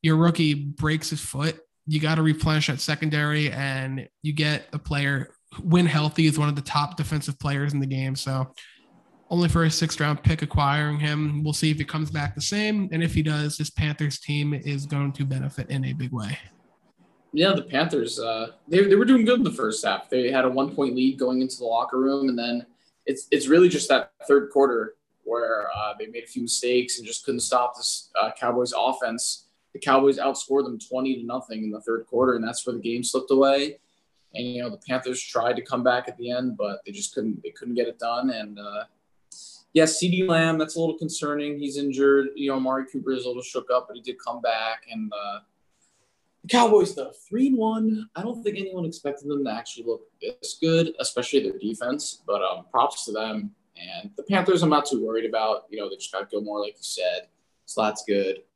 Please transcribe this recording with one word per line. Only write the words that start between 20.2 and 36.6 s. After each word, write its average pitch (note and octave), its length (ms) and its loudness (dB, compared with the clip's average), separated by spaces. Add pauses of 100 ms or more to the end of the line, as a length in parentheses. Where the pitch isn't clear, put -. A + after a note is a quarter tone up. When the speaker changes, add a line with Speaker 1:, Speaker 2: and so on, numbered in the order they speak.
Speaker 2:
had C3 120 2
a B2+ 60 4
one C3+ 260 0
point C3 200 0
lead C3 220 2
going B2+ 240 0
into B2+ 160 -4
the B2 80 -6
locker A#2+ 320 0
room. C3+ 320 2
And B2 80 -2
then A#2+ 280 -4 (400)
it's, C3+ 260 -4
it's C3+ 160 2
really F3 220 10
just D3+ 200 0
that C3 220 4 (160)
third C#3 240 6
quarter A#2+ 440 2 (300)
where, A2+ 500 -2
uh, G#2+ 240 -4
they A2 80 -8
made A#2 160 -12
a - 40 -18
few B2 160 -8
mistakes B2 540 0
and A#2 80 -12
just A2+ 200 -10
couldn't B2+ 160 -2
stop B2 340 0
this, - 340 -6 (100)
uh, A2 200 0
Cowboys B2 380 0
offense. A#2+ 720 -2 (260)
The C#3 60 -12
Cowboys C3+ 380 4
outscored B2 460 0
them B2 160 -6
twenty C3 380 -4
to A#2 80 -10
nothing A2+ 400 -8
in G#2+ 60 -6
the G#2+ 100 -10
third A2+ 260 -4
quarter, B2 280 6
and A2+ 80 0
that's A2 220 -4
where A#2+ 100 -4
the A2 60 -8
game A#2+ 220 -2
slipped C3 280 0
away. C#3 480 6 (540)
And, A#2+ 140 -8
you B2 140 -6
know, A#2+ 80 -6
the G2+ 80 -12
Panthers B2+ 440 -4
tried A#2+ 360 0
to B2 40 -6
come B2 220 -4
back B2 240 2
at - 100 -12
the F3 140 -8
end, B2 260 -4
but G2+ 280 -4